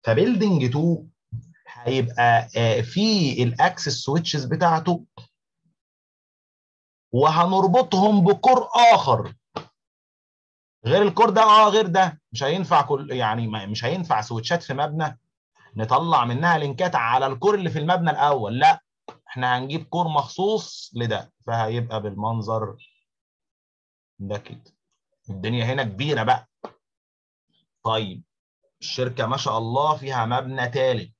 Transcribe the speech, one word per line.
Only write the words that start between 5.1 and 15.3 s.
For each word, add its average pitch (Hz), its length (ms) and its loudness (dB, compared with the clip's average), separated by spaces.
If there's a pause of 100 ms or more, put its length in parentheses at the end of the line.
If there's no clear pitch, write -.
وهنربطهم 190 1120 4
بكور 240 440 4 (260)
اخر 113 400 0 (1500)
غير 175 160 4
الكور 202 280 4
ده. 214 120 4
اه، 214 260 8
غير 208 180 4
ده 180 340 0 (120)
مش 113 100 -6
هينفع 165 400 0
كل، 139 280 -4
يعني 117 360 -2
ما، 104 200 -8
مش 107 180 -8
هينفع 110 360 -2
سويتشات 117 420 -4
في 139 120 -10
مبنى 147 460 -6 (560)